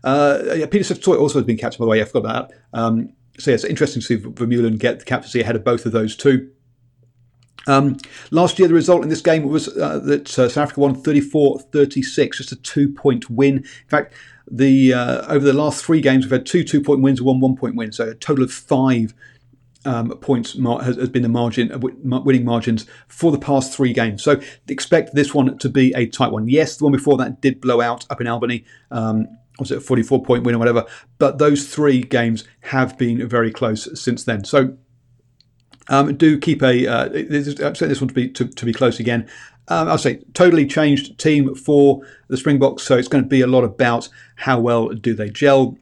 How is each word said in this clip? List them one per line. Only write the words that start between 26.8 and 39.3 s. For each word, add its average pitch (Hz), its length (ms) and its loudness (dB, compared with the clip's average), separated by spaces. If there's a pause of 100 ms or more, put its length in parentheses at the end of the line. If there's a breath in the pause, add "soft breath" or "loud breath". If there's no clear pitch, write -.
one 143 80 4
before 135 240 2
that 123 240 -6
did 131 200 0
blow 123 180 2
out 120 300 -2
up 117 100 -10
in 120 80 -4
Albany. 117 380 -4 (240 soft breath)
Um, 110 380 -2 (320)
was 135 100 -8
it - 80 -4
a - 40 -10
forty-four 127 420 0
point 123 220 0
win 120 100 2
or - 20 -2
whatever? 117 280 0 (340 loud breath)
But 139 180 2
those 143 300 2
three 139 340 0
games 117 420 -2 (180 soft breath)
have 131 360 -4
been 120 320 -4
very 113 220 0
close 110 360 -4 (140)
since 123 220 -4
then. 104 220 -6
So, 135 320 0 (1120)
um, 139 280 2
do 156 220 4
keep 147 240 -2
a, 127 260 2
uh, 120 220 -2
this, 147 380 -4
expect 143 320 -6
this 143 200 -2
one 135 80 -2
to - 60 -6
be, 127 160 -2
to, 123 180 -6
to - 180 -12
be 117 60 -2
close 120 280 0
again. 117 280 -2 (400 loud breath)